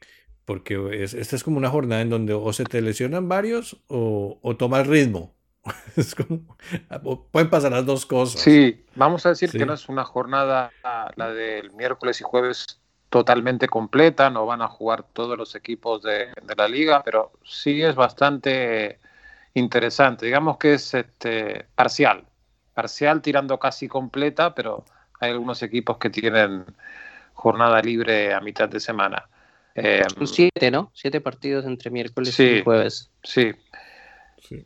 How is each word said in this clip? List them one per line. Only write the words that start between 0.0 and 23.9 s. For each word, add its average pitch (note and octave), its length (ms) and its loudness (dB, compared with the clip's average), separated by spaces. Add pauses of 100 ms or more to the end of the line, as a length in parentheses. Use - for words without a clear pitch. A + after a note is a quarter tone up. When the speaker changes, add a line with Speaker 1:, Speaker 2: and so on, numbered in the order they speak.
Speaker 1:
porque G2 580 -6
es, G2+ 100 -8
esta B2 220 -8
es B2 80 -6
como D#3 140 -4
una C3+ 120 -2
jornada B2 320 0
en A#2 80 -2
donde A2 240 -2
o G#2+ 200 -2
se B2 120 -4
te A#2 160 -2
lesionan B2+ 480 -4
varios A3 580 -4
o, G#2+ 540 -4
o B2 160 -4
tomas C3 300 2
ritmo. B2+ 480 2 (280)
<laughs> - 340 -16
Es C#3 180 0
como, E3 420 -8 (460)
o C3 240 -10
pueden D#3+ 220 4
pasar C#3+ 240 4
las B2+ 120 0
dos C3+ 200 -2
cosas. B2+ 340 0
Speaker 2:
Sí, C#3+ 460 8 (100)
vamos D#3 300 2
a F3 40 4
decir F3 200 2
Speaker 1:
Sí. A2+ 80 -6
Speaker 2:
que C3 80 0
no D3 80 -2
es - 160 -14
una C3+ 160 -6
jornada, C3 640 -2 (440)
la A2+ 180 -8
del A2 380 -8
miércoles A#2+ 500 -4
y - 20 -10
jueves, - 560 -2 (300)
totalmente A#2+ 580 2
completa, C3+ 640 4
no A2+ 160 -2
van A#2 160 -4
a A2+ 80 -4
jugar A2+ 420 -4
todos A#2+ 260 -6
los A2+ 180 -12
equipos A2+ 480 -6
de, G#2 240 -2 (140)
de G#2+ 140 -12
la G#2 140 2
liga, C#3+ 340 2
pero A2 300 0 (100)
sí - 380 -2
es D#3+ 140 2
bastante B2 1040 0 (560)
interesante. A#2+ 680 2
Digamos C#3+ 320 0
que D3 180 4
es, - 180 -4
este, A2 720 -6 (100)
parcial, B2+ 480 2 (500)
parcial D3 480 -2
tirando C#3 380 -2
casi C3+ 300 -6
completa, D3 680 -2